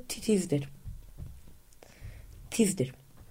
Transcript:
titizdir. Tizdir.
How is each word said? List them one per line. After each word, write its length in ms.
titizdir. 640
Tizdir. 420